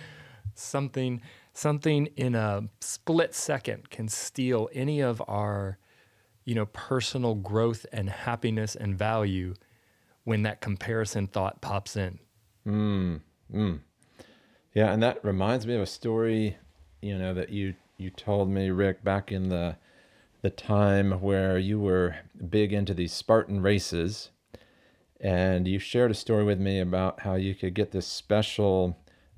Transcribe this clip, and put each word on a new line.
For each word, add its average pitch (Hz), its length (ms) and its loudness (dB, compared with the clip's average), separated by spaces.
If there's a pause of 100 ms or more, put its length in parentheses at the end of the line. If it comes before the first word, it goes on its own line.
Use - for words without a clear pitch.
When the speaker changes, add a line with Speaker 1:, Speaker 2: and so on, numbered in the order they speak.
(540)
Speaker 1:
Something, 131 680 -4 (320)
something 147 520 2 (100)
in 127 180 0
a 107 340 0 (120)
split - 540 0
second 117 540 -6
can 110 200 -8
steal 123 640 -2
any 143 260 -2
of 120 260 0
our, 101 520 -2 (680)
you 120 100 -4
know, 107 120 0
personal 123 680 -2
growth 110 560 0
and 98 200 -4
happiness 110 680 -2
and 101 200 -2
value 98 580 0 (720)
when 107 180 0
that 107 180 -2
comparison 104 680 -4
thought 95 360 -4
pops 98 340 -6
in. 92 220 -4 (480)
Speaker 2:
Mm, 101 540 0 (320)
mm. 98 260 0 (960)
Yeah, 104 180 6
and 110 100 4
that 123 220 2
reminds 107 420 0
me 120 80 -2
of 110 60 0
a 95 60 0
story, 113 720 0 (420)
you 101 160 -4
know, 92 160 -2
that 90 160 -4
you, 98 260 -4 (220)
you 92 140 -8
told 101 400 0
me, 95 200 0
Rick, 95 320 2
back 98 300 0
in 92 160 -2
the, 85 280 -2 (640)
the 98 80 0
time 98 640 4 (100)
where 95 360 2
you 101 220 0
were 92 360 2 (340)
big 104 240 2
into 101 180 0
these 87 200 -2
Spartan 101 500 2
races. 95 640 0 (880)
And 92 480 2
you 95 120 0
shared 120 320 2
a 107 40 0
story 107 300 2
with 101 160 2
me 98 180 0
about 92 420 0
how 95 160 -2
you 95 180 0
could 92 200 -4
get 104 180 -2
this 92 140 -2
special 98 920 2 (400)